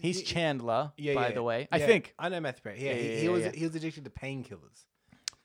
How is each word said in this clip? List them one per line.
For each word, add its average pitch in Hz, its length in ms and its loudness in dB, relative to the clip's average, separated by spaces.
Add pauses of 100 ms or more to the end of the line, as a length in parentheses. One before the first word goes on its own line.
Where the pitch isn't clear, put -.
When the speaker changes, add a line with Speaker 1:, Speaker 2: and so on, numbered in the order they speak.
Speaker 1:
He's 180 160 0
Speaker 2:
y-, 185 60 -4
Speaker 1:
Chandler, 139 760 2
Speaker 2:
yeah, 147 180 0
Speaker 1:
by 123 140 2
Speaker 2:
yeah. 107 40 -2
Speaker 1:
the 117 100 -2
way. 120 280 0
I 170 60 6
Speaker 2:
Yeah, 147 100 4
Speaker 1:
think. 208 300 4
Speaker 2:
I 165 120 -4
know 180 100 -2
Matthew 143 240 -4
Perry. 104 180 -10
Yeah, 135 100 -2
Speaker 1:
Yeah, 123 60 0
Speaker 2:
he, 117 120 -2
Speaker 1:
yeah, 113 80 -2
Speaker 2:
he - 80 0
Speaker 1:
yeah, 175 60 4
Speaker 2:
was, 117 120 2
Speaker 1:
yeah. - 80 -2
Speaker 2:
he 160 140 -4
was 160 100 -4
addicted 156 300 -8
to 110 60 -14
painkillers. 123 760 -12 (600)